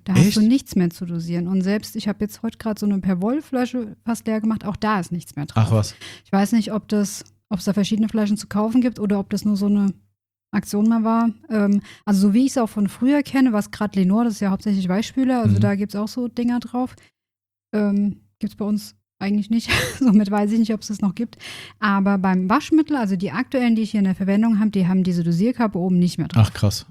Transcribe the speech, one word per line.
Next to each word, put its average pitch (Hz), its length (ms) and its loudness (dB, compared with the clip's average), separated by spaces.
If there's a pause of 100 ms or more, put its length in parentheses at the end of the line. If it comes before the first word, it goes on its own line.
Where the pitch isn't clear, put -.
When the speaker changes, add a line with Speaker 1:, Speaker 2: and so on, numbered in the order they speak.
Speaker 1:
Da 190 100 -4
hast 185 120 6
Speaker 2:
Echt? 208 100 0
Speaker 1:
du 220 60 4
nichts 240 340 2
mehr 180 140 2
zu 180 160 -12
dosieren. 170 420 -6
Und 190 140 0
selbst, 202 340 -4
ich 220 100 -8
hab 208 140 -4
jetzt 208 200 -6
heute 226 180 -8
grad 214 200 -6
so 208 80 -4
eine 196 140 0
Perwoll-Flasche 233 1040 -4
fast 226 240 -4
leer 220 120 -2
gemacht, 220 240 -2
auch 202 120 -6
da 214 240 -2
ist 170 100 -8
nichts - 240 -8
mehr 143 120 -6
drauf. - 200 0
Speaker 2:
Ach 95 60 -2
was. 107 240 0 (280)
Speaker 1:
Ich - 60 -20
weiß 196 220 0
nicht, 220 200 0
ob 214 140 -6
das, 208 380 -4 (240)
ob's 202 160 -6
da 202 80 0
verschiedene 208 360 0
Flaschen 208 280 0
zu - 100 -12
kaufen 220 340 0
gibt 240 200 -2
oder 202 180 0
ob 196 120 -6
das 202 140 -4
nur 208 120 2
so 196 100 0
eine 202 260 2 (600)
Aktion 208 360 0
mal 226 140 2
war. 226 280 2 (180)
Ähm, 202 320 2 (240)
also 202 240 4
so 196 40 4
wie 247 140 4
ich's - 120 -2
auch 226 100 0
von 208 200 -2
früher 277 360 0
kenne, 262 280 2
was 208 200 -2
grad 208 240 -4
Lenor, 190 260 4
das 233 120 0
ist 202 60 -12
ja 202 100 0
hauptsächlich 190 380 -2
Weichspüler, 247 540 0
also 208 140 4
Speaker 2:
Mhm. 202 60 2
Speaker 1:
da 202 120 2
gibt's 202 220 -4
auch 208 100 -4
so 240 220 -6
Dinger 240 320 -2
drauf. 247 340 -6 (800)
Ähm, 202 460 0 (180)
gibt's - 160 -8
bei 208 120 -6
uns 208 280 -4 (240)
eigentlich 202 320 -2
nicht. 233 200 0 (140)
<laughs> - 160 -8
Somit 208 320 4
weiß 208 180 0
ich 226 80 2
nicht, 226 160 0
ob's - 140 -8
das 202 120 -8
noch 196 140 0
gibt. - 240 -8 (400)
Aber 196 400 2
beim 185 320 0
Waschmittel, 302 460 2
also 208 180 0
die 190 160 -4
aktuellen, 240 460 0
die 220 60 0
ich 214 100 -4
hier 208 80 0
in 196 40 4
der 185 120 0
Verwendung 208 420 2
hab, 208 140 2
die 185 160 2
haben 185 160 2
diese 175 180 0
Dosierkappe 202 560 0
oben 180 220 2
nicht 175 180 2
mehr 165 80 -2
drauf. 113 220 4
Speaker 2:
Ach - 40 -8
krass, - 380 -2